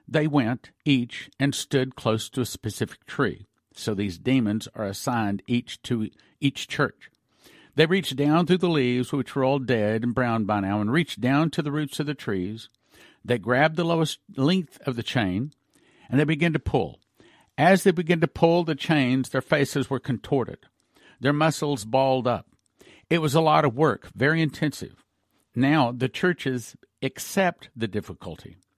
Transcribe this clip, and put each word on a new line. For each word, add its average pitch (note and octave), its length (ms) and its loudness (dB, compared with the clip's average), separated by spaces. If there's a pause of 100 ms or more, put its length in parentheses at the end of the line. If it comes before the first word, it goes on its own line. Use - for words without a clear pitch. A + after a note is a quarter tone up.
They D3+ 200 0
went, B2+ 440 0 (140)
each, C3 540 0
and C#3 160 0
stood B2+ 400 -2
close A2 360 -2
to - 100 -4
a A#2+ 60 0
specific - 580 -8
tree. - 420 -4 (280)
So - 200 -6
these F#2+ 240 -4
demons A2 560 0
are A2 120 -6
assigned G2+ 600 -4
each - 360 -4
to A2 280 -4 (300)
each - 260 -2
church. - 440 -6 (640)
They D#3 120 4
reached E3 300 -2
down D3+ 300 2
through F3+ 120 2
the F3+ 100 0
leaves, B2+ 440 0
which C3+ 240 -4
were C#3 80 2
all C3+ 140 2
dead A2 440 0
and A#2 120 -2
brown A2+ 320 0
by G#2 140 0
now, G2 200 0
and G#2 100 -2
reached D3+ 300 -2
down C#3+ 300 2
to E3 120 -2
the D3 80 -6
roots D3 300 -4
of D3+ 60 -4
the D3 80 -4
trees. G#2 560 -6 (540)
They A#2+ 140 0
grabbed B2+ 380 2
the F3 80 0
lowest E3 340 0 (180)
length E3 500 0
of B2+ 100 -2
the A#2 60 -4
chain, A2 500 -2 (560)
and B2+ 100 2
they D3+ 60 4
began D#3+ 300 2
to - 40 -2
pull. - 400 -4 (580)
As F3+ 260 6
they G3 80 6
began E3 300 0
to D#3+ 80 2
pull E3+ 360 4
the D#3+ 100 -4
chains, C3 540 0
their C3 140 -2
faces C#3+ 480 0
were C3 100 -4
contorted, - 600 -4 (600)
their C3 120 2
muscles D3 520 0
balled C3 420 2
up. B2 200 -2 (640)
It E3+ 80 4
was D3+ 160 0
a D#3 60 4
lot D#3 240 4
of A#2+ 120 0
work, C#3 380 0
very D#3 260 2
intensive. - 640 -4 (500)
Now C3+ 380 2
the B2+ 160 -2
churches C3+ 680 -4 (260)
accept - 720 -4
the A2+ 140 -4
difficulty. F2+ 680 -10 (220)